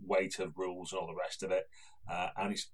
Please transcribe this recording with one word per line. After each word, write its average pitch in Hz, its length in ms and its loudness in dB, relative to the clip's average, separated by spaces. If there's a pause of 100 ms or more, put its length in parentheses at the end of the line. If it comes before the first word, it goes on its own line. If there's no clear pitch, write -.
weight 95 380 4
of 92 180 -4
rules 90 340 -2
and 95 80 0
all 87 60 -2
the 85 80 -6
rest - 280 -2
of 95 80 0
it, 92 180 4 (420)
uh, 90 260 2
and 101 160 2
it's - 220 -2